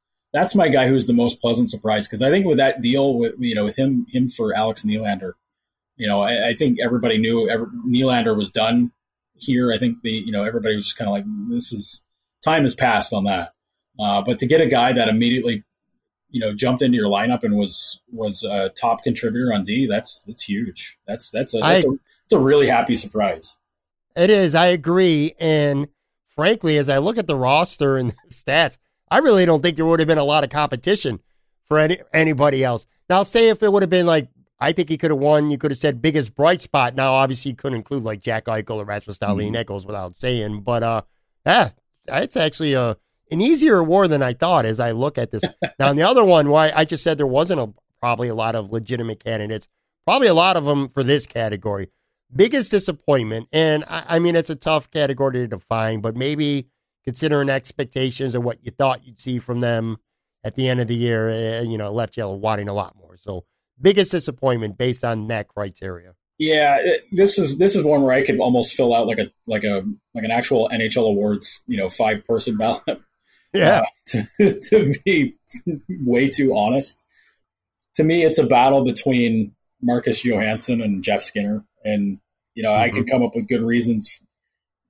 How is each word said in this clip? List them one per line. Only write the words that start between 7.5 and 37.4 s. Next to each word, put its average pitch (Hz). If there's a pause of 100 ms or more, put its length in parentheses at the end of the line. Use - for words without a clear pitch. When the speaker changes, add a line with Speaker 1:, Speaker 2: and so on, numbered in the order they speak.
Speaker 1:
ever, 113 (160)
Nylander 123
was 104
done 120 (440)
here. 123
I 110
think 117
the, 113
you 110
know, 101
everybody 107
was 101
just -
kinda 107
like, 101 (260)
"This 120
is, - (400)
time 156
has 127
passed 113
on 101
that." 92 (460)
Uh, 101
but 113
to 135
get 156
a 160
guy 127
that 117
immediately, 117 (680)
you 127
know, 107
jumped 123
into 123
your 107
lineup 110
and 104
was, - (100)
was 107
a 98
top -
contributor 120
on 101
D, 113
that's, 107
that's -
huge. 101
That's, -
that's 117
a, 113
that's 170
Speaker 2:
I 143
Speaker 1:
a, 131
that's -
a 202
really 139
happy 117
surprise. 101 (600)
Speaker 2:
It 180
is. 190
I 170
agree. 165
And 147 (400)
frankly, 165
as 143
I 139
look 208
at 190
the 151
roster 139
and 127
<laughs> -
the -
stats, 147 (340)
I 214
really 226
don't 160
think 165
there 160
would 165
have 156
been 156
a 147
lot 147
of 135
competition 143 (480)
for 151
any, 160 (140)
anybody 147
else. 120 (220)
Now, 185
say 226
if 220
it 214
would 196
have 170
been 180
like, 160 (300)
I 143
think 165
he 156
could 156
have 139
won, 151
you 143
could 147
have 131
said 135
biggest 147
bright 165
spot. 127
Now, 131
obviously, 135